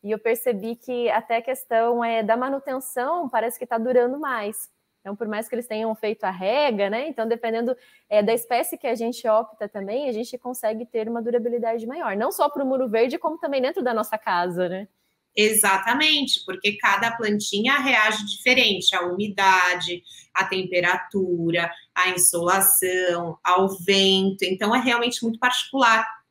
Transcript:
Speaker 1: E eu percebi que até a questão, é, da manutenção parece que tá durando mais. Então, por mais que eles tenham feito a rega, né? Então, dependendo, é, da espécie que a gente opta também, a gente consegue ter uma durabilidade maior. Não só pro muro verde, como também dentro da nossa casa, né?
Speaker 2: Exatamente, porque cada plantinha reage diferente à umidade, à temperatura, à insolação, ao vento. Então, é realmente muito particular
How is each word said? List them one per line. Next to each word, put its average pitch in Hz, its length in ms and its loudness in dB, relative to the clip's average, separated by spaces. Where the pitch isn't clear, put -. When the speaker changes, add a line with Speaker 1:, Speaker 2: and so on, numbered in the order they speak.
Speaker 1:
E 202 60 -10
eu 220 80 -2
percebi 226 580 -2
que 240 340 -4
até 226 280 0
a 233 40 -2
questão, 233 640 0
é, 226 200 0
da 220 140 2
manutenção 269 920 -4
parece 233 300 -2
que 247 80 -10
tá 233 100 -4
durando 247 420 2
mais. 233 500 -6
Então, 202 140 -10
por 220 120 -8
mais 214 200 -6
que - 80 -8
eles 233 120 -6
tenham 220 280 -4
feito 214 300 -4
a 185 40 0
rega, 202 600 0
né? 240 180 -4
Então, 233 200 -4
dependendo, 233 480 -2
é, 208 120 4
da 220 120 4
espécie 240 440 -2
que - 100 -6
a 240 80 0
gente 226 320 -4
opta 220 420 0
também, 214 400 -4
a - 20 -2
gente 233 260 -6
consegue 233 480 -6
ter 220 220 -4
uma 233 140 -4
durabilidade 233 680 -2
maior. 262 300 -4
Não 220 140 0
só 294 180 2
pro 277 160 -2
muro 262 240 0
verde, 240 280 2
como 330 200 -4
também 277 240 -2
dentro 294 200 -2
da 247 120 0
nossa 220 240 -2
casa, 180 500 0
né? 185 200 -8
Speaker 2:
Exatamente, 220 1080 2
porque 202 340 -4
cada 220 380 2
plantinha 214 640 0
reage 214 460 2
diferente 233 680 2
à 180 60 0
umidade, 180 1000 2
à 185 100 0
temperatura, 180 1300 0
à 185 140 2
insolação, 180 1300 0
ao 185 340 4
vento. 190 680 2
Então, 190 320 0
é 254 40 4
realmente 240 440 0
muito 226 160 -4
particular 233 680 2